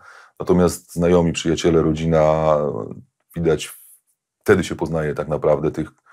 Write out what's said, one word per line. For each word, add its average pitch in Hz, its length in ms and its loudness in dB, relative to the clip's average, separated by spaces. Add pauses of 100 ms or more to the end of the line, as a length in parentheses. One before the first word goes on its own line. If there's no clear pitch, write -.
(400)
Natomiast 90 540 0
znajomi, 85 400 2
przyjaciele, 82 480 0
rodzina, 78 760 2 (800)
widać, 80 380 -2 (680)
wtedy 92 240 2
się 80 120 -8
poznaje 78 400 -4
tak 73 120 -6
naprawdę 73 440 0
tych 76 200 -8 (220)